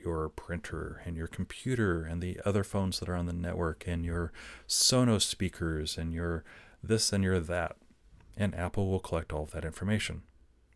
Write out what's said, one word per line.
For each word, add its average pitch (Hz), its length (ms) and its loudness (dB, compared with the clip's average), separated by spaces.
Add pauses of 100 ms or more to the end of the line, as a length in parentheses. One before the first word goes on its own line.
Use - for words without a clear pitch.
your 80 260 0
printer 78 760 -6
and 85 100 -4
your 82 120 -4
computer 95 760 0
and 85 200 -4
the 90 200 -4
other 101 200 4
phones 95 360 0
that - 100 -6
are 90 60 0
on 87 120 0
the 87 60 -2
network 85 520 -2
and 85 180 0
your 85 280 -2 (360)
Sonos 120 540 6
speakers 80 760 -2
and 82 160 -2
your 85 300 -2 (380)
this 110 320 2
and 98 100 4
your 92 160 6
that. 85 360 -2 (600)
And 98 180 2
Apple 90 340 0
will 92 120 2
collect 80 320 -4
all 76 100 -2
of - 80 -10
that 80 140 -6
information. 95 560 -2 (540)